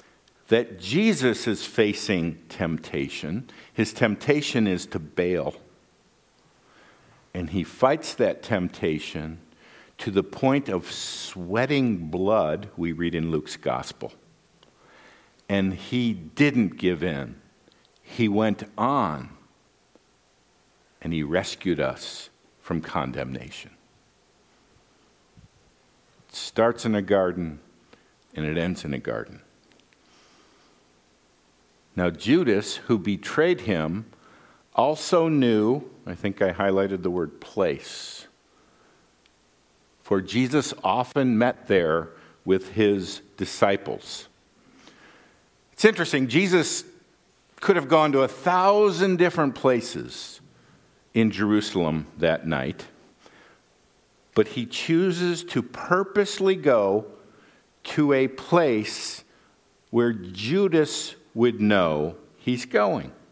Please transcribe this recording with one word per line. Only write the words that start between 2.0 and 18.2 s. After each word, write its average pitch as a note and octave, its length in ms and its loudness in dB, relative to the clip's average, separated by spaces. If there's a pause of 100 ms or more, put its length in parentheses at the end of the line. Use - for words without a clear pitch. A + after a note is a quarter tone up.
temptation. D#2+ 1000 -6 (240)
His A2 200 0
temptation A#2+ 760 0
is F2+ 200 -2
to G2+ 120 -8
bail. F2 560 -2 (1800)
And F2+ 160 -6
he F2+ 140 -2
fights C#3+ 520 0
that G#2 280 0
temptation D#2+ 960 -4 (580)
to - 140 -8
the F#2+ 120 2
point C3+ 460 0
of F2+ 220 -4
sweating G#2+ 1160 -2
blood, F#2 680 0
we E2+ 140 -2
read E2 240 -4
in D#2+ 160 -2
Luke's - 260 -4
gospel. - 560 -6 (1400)
And F#2+ 240 2
he A#2 400 -2
didn't G#2 640 2
give F2+ 260 0
in. C#2 320 -4 (680)
He - 260 -2